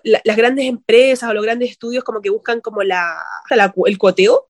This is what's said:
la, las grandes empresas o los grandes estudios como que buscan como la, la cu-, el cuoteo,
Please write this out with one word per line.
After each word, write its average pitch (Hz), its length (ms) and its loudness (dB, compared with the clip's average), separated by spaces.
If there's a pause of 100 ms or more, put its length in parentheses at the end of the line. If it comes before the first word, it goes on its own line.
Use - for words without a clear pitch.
la, 214 180 2
las 214 140 0
grandes 254 300 0
empresas 247 640 2
o 214 60 -4
los 208 80 -4
grandes 240 280 -4
estudios 240 340 -8
como 220 160 -8
que 196 100 -4
buscan 233 300 -4
como 208 240 -6
la, 175 320 -2 (340)
la 202 220 4
cu-, 185 160 -2
el 202 100 -2
cuoteo, 196 520 2